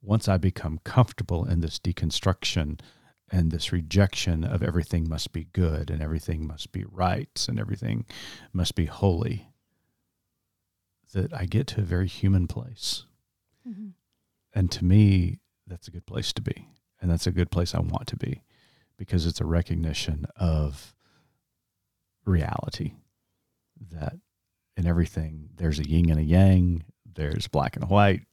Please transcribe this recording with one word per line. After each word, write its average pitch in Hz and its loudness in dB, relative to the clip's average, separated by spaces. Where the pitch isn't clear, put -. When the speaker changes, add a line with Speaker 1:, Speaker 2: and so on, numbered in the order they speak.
Speaker 1:
once 104 0
I 95 4
become 80 -2
comfortable - 0
in 85 0
this 82 -4
deconstruction 82 -2
and 85 2
this 82 -4
rejection 87 0
of 78 -2
everything 80 0
must 78 -6
be 82 -8
good 78 0
and 78 -4
everything 78 -4
must 76 -12
be 98 -6
right - -2
and 117 -2
everything 110 -4
must 90 0
be 82 0
holy, 87 0
that 95 -2
I 113 -6
get 107 0
to - -4
a 101 0
very 90 0
human 92 2
place. - -8
Speaker 2:
Mm-hmm. 208 -12
Speaker 1:
And 92 2
to - -6
me, 95 6
that's - -16
a - -20
good 90 -16
place 110 -6
to - -6
be. - -8
And 90 0
that's 82 0
a 92 -2
good 87 0
place 87 -2
I 85 0
want 82 -4
to - -8
be, - -8
because 87 0
it's 82 -2
a - -2
recognition 80 -2
of 78 -2
reality, - -2
that 82 -8
in 87 0
everything, 78 -2
there's 78 0
a 73 -4
yin 82 4
and 78 4
a 78 2
yang, 90 6
there's 76 -4
black - -2
and - -6
white 98 6